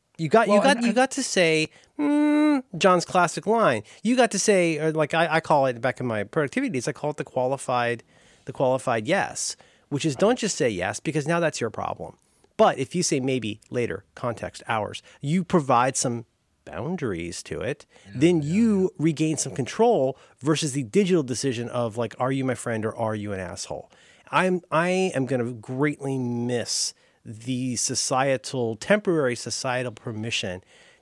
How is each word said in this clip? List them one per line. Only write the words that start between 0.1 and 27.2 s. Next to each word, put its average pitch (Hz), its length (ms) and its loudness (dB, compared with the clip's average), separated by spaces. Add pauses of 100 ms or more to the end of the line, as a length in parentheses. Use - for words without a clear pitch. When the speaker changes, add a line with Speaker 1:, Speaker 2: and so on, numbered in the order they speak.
Speaker 1:
You 160 100 -2
got, 220 180 6
Speaker 2:
Well, 202 120 6
Speaker 1:
you 190 40 4
got, 269 140 6
Speaker 2:
and, 233 80 -2
Speaker 1:
you 233 60 4
Speaker 2:
and 196 40 2
Speaker 1:
got 262 160 4
to 269 140 -6
say, 160 440 4 (300)
mm, 294 640 4 (160)
John's 180 260 4
classic 175 400 0
line. 190 380 2 (220)
You 233 100 2
got 240 160 4
to 202 80 -4
say, 175 400 4
or 156 140 0
like 156 220 0
I, 170 200 4
I 160 60 4
call 147 260 4
it 120 140 -2
back 127 180 -2
in 127 80 -2
my 110 160 0
productivity 165 480 -2
days, 131 160 -4
I 143 60 -4
call - 180 -6
it 147 60 -6
the 147 80 -6
qualified, 123 800 -2 (400)
the 131 80 -12
qualified 127 560 0
yes, - 480 -2 (320)
which 143 160 -4
is 151 100 0
don't 220 240 2
just 214 180 -4
say 131 140 2
yes, 95 300 -2
because 147 260 -4
now 170 140 0
that's 160 200 -2
your 117 100 -2
problem. 85 460 -8 (420)
But 196 200 6
if 135 160 -6
you 175 80 0
say 143 180 0
maybe, 123 480 -2
later, 120 460 -4
context, 113 520 -8
hours, 107 360 -4 (180)
you 160 240 -2
provide 131 500 2
some 117 300 -4 (400)
boundaries 104 800 -6
to 78 180 -8
it, 117 240 -8 (220)
Speaker 2:
Yeah, - 100 -20
Speaker 1:
then 165 240 4
Speaker 2:
yeah, 147 140 -4
Speaker 1:
you 214 300 4
Speaker 2:
yeah. 180 120 2
Speaker 1:
regain 156 400 0
some - 180 -6
control 143 640 2 (220)
versus 147 340 0
the 139 100 -4
digital 175 400 2
decision 120 460 -2
of, 117 300 -4
like, 113 200 -2
are 131 140 0
you 131 140 -2
my 127 80 0
friend 113 320 -4
or 104 100 -4
are 110 180 -2
you 104 200 -6
an 95 60 -6
asshole? - 500 -10 (400)
I'm, 180 400 2
I 165 180 0 (260)
am 131 120 0
gonna 123 260 -2
greatly 135 640 -4
miss 120 760 -4 (320)